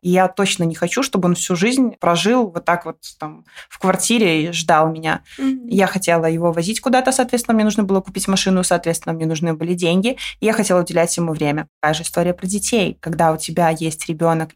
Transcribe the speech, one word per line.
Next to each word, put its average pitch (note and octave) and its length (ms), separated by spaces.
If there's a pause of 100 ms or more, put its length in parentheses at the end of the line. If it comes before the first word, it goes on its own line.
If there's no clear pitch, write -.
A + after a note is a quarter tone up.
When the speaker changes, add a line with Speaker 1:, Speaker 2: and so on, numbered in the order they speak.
Speaker 1:
и F3+ 80
я F#3 160
точно F#3 380
не E3 100
хочу, F3 260
чтобы F#3+ 260
он F3 60
всю F3+ 220
жизнь A#3 440
прожил F#3+ 520
вот E3+ 120
так F3 220
вот D#3+ 120 (220)
там D#3 240 (260)
в - 100
квартире F#3+ 640
и E3+ 80
ждал D#3+ 400
меня. D#3+ 320 (160)
Speaker 2:
Мгм. C4 280
Speaker 1:
Я G3 200
хотела E3+ 400
его E3 240
возить E3+ 280
куда-то, B3 320
соответственно, A#3+ 440
мне G#3+ 80
нужно G#3+ 200
было F#3+ 180
купить - 260
машину, F#3+ 360
соответственно, E3+ 520
мне D#3+ 100
нужны D#3+ 300
были E3 180
деньги, F3+ 440 (220)
и - 60
я G#3+ 80
хотела F#3+ 280
уделять E3+ 360
ему E3+ 160
время. D3+ 340 (140)
Та D3+ 120
же E3 100
история F3 320
про F#3 100
детей. F#3+ 540
Когда E3 320
у D#3+ 60
тебя D#3+ 340
есть D#3+ 360
ребенок D#3+ 480